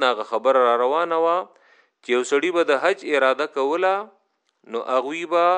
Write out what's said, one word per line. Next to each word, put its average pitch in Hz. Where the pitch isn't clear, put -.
نه 110
خبر 127
را 120
روانه 165
وه 165
چې -
یو 123
سړی 143
به 165
د 135
حج 190
اراده 131
کوله، 170
نو 113
اغوی 151
به 170